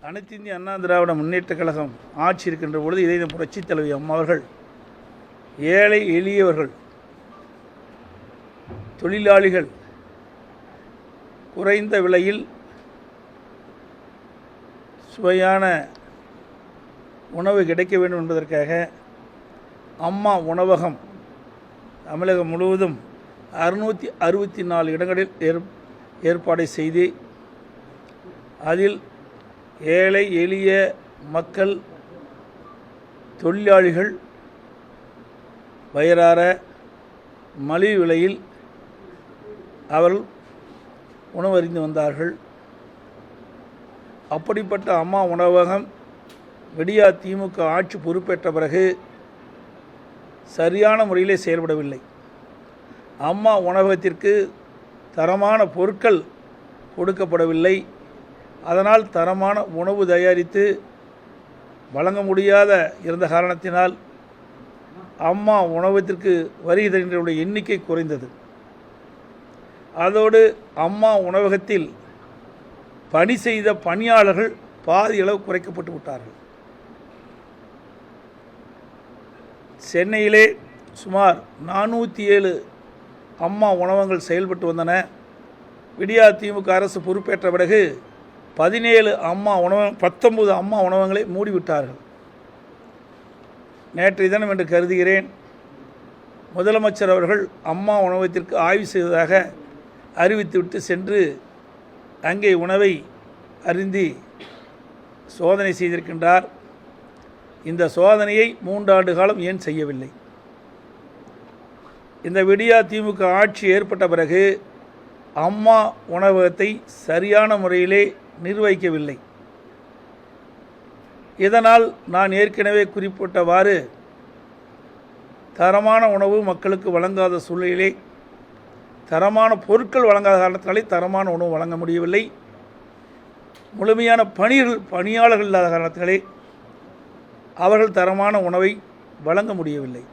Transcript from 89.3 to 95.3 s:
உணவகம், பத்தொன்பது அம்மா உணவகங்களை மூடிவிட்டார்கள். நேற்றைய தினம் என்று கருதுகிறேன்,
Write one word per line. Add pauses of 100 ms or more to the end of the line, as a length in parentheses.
உணவகம்,
பத்தொன்பது
அம்மா
உணவகங்களை (100)
மூடிவிட்டார்கள். (2000)
நேற்றைய
தினம்
என்று
கருதுகிறேன், (1300)